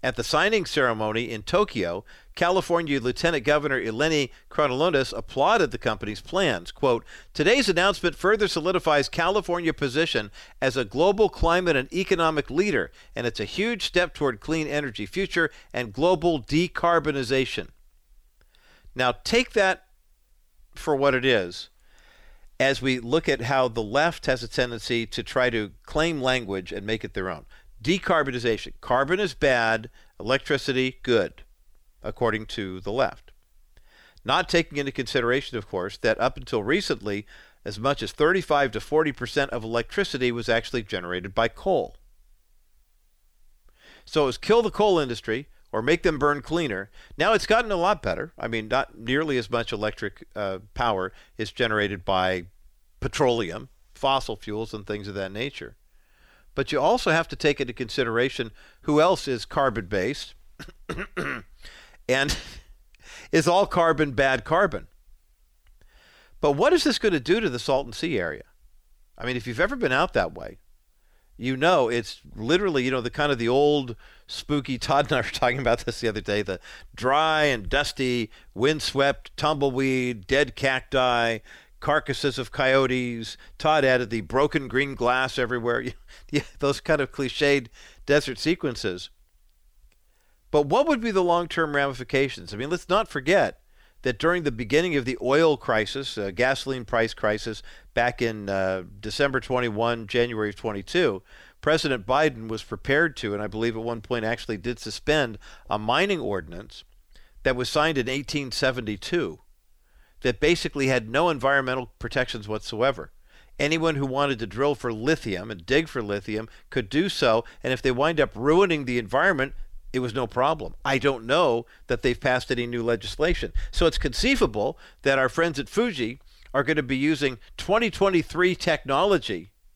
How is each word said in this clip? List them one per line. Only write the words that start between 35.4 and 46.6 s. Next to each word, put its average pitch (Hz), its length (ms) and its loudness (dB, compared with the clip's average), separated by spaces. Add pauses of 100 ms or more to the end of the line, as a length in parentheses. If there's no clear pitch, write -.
of 104 120 -8
course, 95 300 -6
that 113 200 2
up 127 180 0
until 110 280 -4
recently, 107 640 -2 (360)
as 101 140 -8
much 135 240 -2
as 104 80 -6
thirty-five 151 600 2
to 110 80 -4
forty 151 320 2
percent 139 400 -4
of 117 100 -6
electricity 120 720 -2
was 117 160 -6
actually 117 340 0
generated 92 500 -6
by 113 140 2
coal. 147 500 -2 (2000)
So 151 200 2
it - 20 2
was 123 120 -2
kill 233 240 4
the 214 100 -2
coal 208 260 4
industry 123 480 -2 (240)
or 107 100 -2
make 156 220 2
them 156 160 2
burn 147 240 0
cleaner. 123 480 -4 (260)